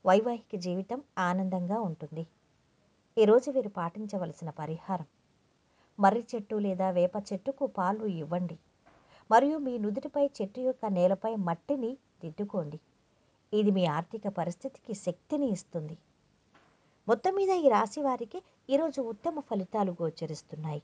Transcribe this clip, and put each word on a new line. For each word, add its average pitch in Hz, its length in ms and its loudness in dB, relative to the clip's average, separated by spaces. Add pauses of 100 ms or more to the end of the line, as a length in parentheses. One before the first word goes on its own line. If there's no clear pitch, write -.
వైవాహిక 220 500 2
జీవితం 185 460 -4 (160)
ఆనందంగా 185 600 0
ఉంటుంది. 160 460 -6 (920)
ఈరోజు 226 320 6
వీరు 254 180 0
పాటించవలసిన 180 840 -6
పరిహారం, 160 560 -6 (960)
మర్రి 214 240 4 (100)
చెట్టు 220 220 -6
లేదా 190 340 0
వేప 180 200 4 (220)
చెట్టుకు 269 340 -4
పాలు 202 400 -2
ఇవ్వండి. 170 520 -4 (720)
మరియు 285 280 6
మీ 254 200 -4
నుదుటిపై 269 480 0
చెట్టు 208 340 -6
యొక్క 254 260 -2
నేలపై 196 500 2
మట్టిని 226 600 -2 (260)
దిద్దుకోండి. 160 560 -6 (720)
ఇది 208 180 4
మీ 190 140 2
ఆర్థిక 170 440 -2
పరిస్థితికి 190 680 -6
శక్తిని 277 520 -4
ఇస్తుంది. 165 520 -6 (1080)
మొత్తం 311 260 2
మీద 392 160 2
ఈ 339 180 4
రాశి 220 340 2
వారికి 254 400 -4 (280)
ఈరోజు 285 300 2
ఉత్తమ 254 400 -4
ఫలితాలు 196 520 -2 (100)
గోచరిస్తున్నాయి. 156 800 -8